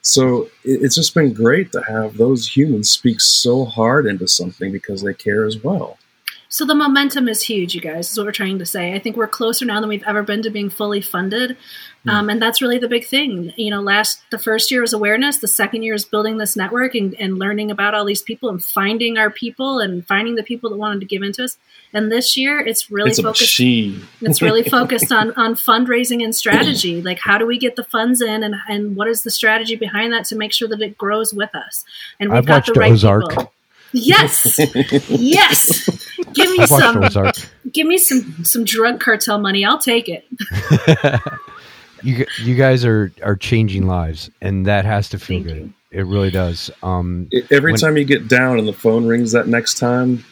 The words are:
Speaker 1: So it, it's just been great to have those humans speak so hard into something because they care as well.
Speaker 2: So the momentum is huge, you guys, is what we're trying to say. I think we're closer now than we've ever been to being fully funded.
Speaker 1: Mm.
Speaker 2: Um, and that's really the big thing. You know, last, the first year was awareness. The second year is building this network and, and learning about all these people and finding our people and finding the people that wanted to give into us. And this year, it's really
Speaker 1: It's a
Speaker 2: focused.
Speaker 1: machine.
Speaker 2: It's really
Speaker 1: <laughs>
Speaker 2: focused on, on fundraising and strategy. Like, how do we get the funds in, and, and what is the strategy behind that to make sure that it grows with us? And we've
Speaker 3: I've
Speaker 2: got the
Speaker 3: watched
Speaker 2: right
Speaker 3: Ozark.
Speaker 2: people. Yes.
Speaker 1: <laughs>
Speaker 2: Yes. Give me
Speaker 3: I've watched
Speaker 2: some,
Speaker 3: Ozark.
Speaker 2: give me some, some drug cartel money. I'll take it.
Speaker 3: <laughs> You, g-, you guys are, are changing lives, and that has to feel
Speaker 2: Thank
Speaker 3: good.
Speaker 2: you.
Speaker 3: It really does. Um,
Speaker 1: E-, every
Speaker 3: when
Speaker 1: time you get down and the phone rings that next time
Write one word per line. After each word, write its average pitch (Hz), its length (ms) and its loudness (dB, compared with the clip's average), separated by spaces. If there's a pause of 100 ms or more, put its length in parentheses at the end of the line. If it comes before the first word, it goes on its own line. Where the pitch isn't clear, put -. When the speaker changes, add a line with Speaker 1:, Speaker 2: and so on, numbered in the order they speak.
Speaker 1:
So 127 420 2 (200)
it, 131 180 0
it's 139 120 0
just 165 200 -2
been 147 180 4
great 123 400 2
to - 100 -6
have 110 340 -6
those 120 400 2
humans 135 340 2
speak - 300 0
so 123 440 2
hard 117 420 2
into 95 220 -4
something 92 440 -2
because 98 300 -8
they 98 120 -4
care 107 300 -2
as 110 180 -6
well. 175 360 -4 (540)
Speaker 2:
So - 120 -4
the 294 100 0
momentum 277 540 2
is 220 140 -2
huge, 185 340 -4
you 165 40 -8
guys, 165 300 -8
is - 80 -6
what 202 80 -4
we're 208 60 -6
trying 196 260 -4
to 175 80 -8
say. 180 260 -6
I 196 60 -6
think 220 180 -6
we're 220 120 -2
closer 226 360 -4
now 214 140 -2
than 214 100 -2
we've 208 160 -6
ever 208 200 -2
been 208 180 -4
to 220 80 -4
being 202 180 -4
fully 208 320 -4
funded. 220 560 -4 (480)
Speaker 1:
Mm. 220 60 -4
Speaker 2:
Um, 208 180 0
and 220 140 -2
that's 226 180 0
really 247 180 0
the 240 100 -2
big 240 180 -2
thing. 214 500 -2
You 214 140 -4
know, 202 100 -2
last, 202 400 0 (120)
the 220 60 -6
first 220 340 0
year 247 80 2
was 240 120 0
awareness. 220 460 0
The 214 80 -4
second 220 380 -2
year 220 100 -2
is 208 100 -4
building 220 340 -2
this 214 180 -4
network 240 400 -2
and, 196 240 -2
and 190 180 -4
learning 208 320 -2
about 208 240 -2
all 208 100 0
these 202 180 -2
people 226 260 -8
and 185 160 -6
finding 220 520 -2
our 214 140 2
people 262 480 -6
and 185 260 -4
finding 220 300 -2
the 220 80 -4
people 233 280 -6
that 202 60 -8
wanted 208 220 -4
to 190 80 -8
give 196 160 -6
into 202 220 -6
us. 247 120 -10 (360)
And 214 180 -2
this 240 260 0
year, 269 220 0
it's 226 320 -4
really 208 200 0
Speaker 1:
It's - 100 0
a - 20 -2
Speaker 2:
focused. 214 200 0
Speaker 1:
machine. 110 600 2 (180)
Speaker 2:
It's 180 220 0
really 226 220 4
Speaker 1:
<laughs> - 40 -2
Speaker 2:
focused 254 440 2
on, 226 220 2
on 233 200 0
fundraising 240 680 0
and 226 100 -4
strategy. 208 680 0
Like, 180 200 -6
how 202 180 2
do 226 80 0
we 240 120 0
get 247 180 -2
the 240 80 -8
funds 240 360 0
in, 220 220 -2
and, 208 140 -4 (120)
and 208 280 -4
what 202 100 -2
is 226 160 -2
the - 80 -6
strategy 226 460 0
behind 220 380 -2
that 226 120 -2
to 220 100 -6
make 214 160 -4
sure 226 140 -2
that 214 160 -4
it 208 160 -8
grows 214 340 -2
with 202 220 -6
us? - 300 -12 (340)
And - 120 -2
we've 117 80 4
Speaker 3:
I've 127 80 2
Speaker 2:
got 147 200 6
the 233 60 0
Speaker 3:
watched - 60 4
Speaker 2:
right 110 140 6
Speaker 3:
Ozark. 104 360 6
Speaker 2:
people. - 240 -6 (400)
Yes. 277 680 2 (160)
Speaker 1:
<laughs> - 340 0
Speaker 2:
Yes. 285 800 4 (440)
Give 349 160 4
me 359 120 2
Speaker 3:
I've - 100 6
watched 139 140 8
Speaker 2:
some, - 180 4
Speaker 3:
Ozark. 98 320 2 (380)
Speaker 2:
give 311 160 0
me 359 100 4
some, 170 460 0
some 233 180 0
drug 226 380 0
cartel 214 400 0
money. 196 240 0
I'll 208 140 2
take 233 300 0
it. 170 160 -10 (460)
Speaker 3:
<laughs> 143 500 4 (840)
You, 123 220 0
g-, - 20 -2 (180)
you 123 100 2
guys 131 320 4
are, 107 260 2 (100)
are 104 140 0
changing 98 500 2
lives, 82 440 -2 (100)
and 98 260 -2
that 101 200 2
has 104 240 0
to 98 80 -6
feel 92 240 -4
Speaker 2:
Thank 85 60 -8
Speaker 3:
good. 78 80 -8 (100)
Speaker 2:
you. - 60 -16 (180)
Speaker 3:
It 95 160 -4
really 98 240 2
does. 90 400 -2 (120)
Um, 90 480 -2
Speaker 1:
E-, 127 200 0
every 143 220 4
Speaker 3:
when 110 80 2
Speaker 1:
time 156 180 2
you 143 80 2
get 120 200 2
down 127 320 4
and 107 80 0
the 104 60 -2
phone 113 340 2
rings 117 260 2
that 120 160 2
next 117 280 0
time 123 560 0